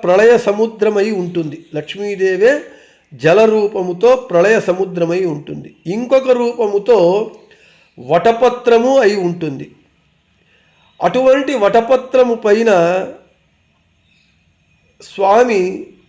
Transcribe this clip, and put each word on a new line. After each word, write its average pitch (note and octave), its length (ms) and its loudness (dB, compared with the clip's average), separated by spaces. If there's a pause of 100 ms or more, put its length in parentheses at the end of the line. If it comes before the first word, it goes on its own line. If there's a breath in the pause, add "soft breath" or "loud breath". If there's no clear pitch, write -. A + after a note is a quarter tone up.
ప్రళయ G#3 340 4
సముద్రమై G#3+ 720 -2
ఉంటుంది. E3+ 540 -6 (100)
లక్ష్మీదేవే G3 880 -2 (500 soft breath)
జల D#3+ 320 2
రూపముతో G#3 720 0
ప్రళయ G#3 440 2
సముద్రమై F3+ 680 -2
ఉంటుంది. D3 500 -10 (100)
ఇంకొక B3 440 -2
రూపముతో G#3+ 1000 0 (680 soft breath)
వటపత్రము A#3 1000 2
అయి G#3 160 2
ఉంటుంది. F3 560 -6 (1300)
అటువంటి C4 540 -2
వటపత్రము A#3+ 840 0
పైన A3+ 360 2 (2250)
స్వామి G3 840 0 (240)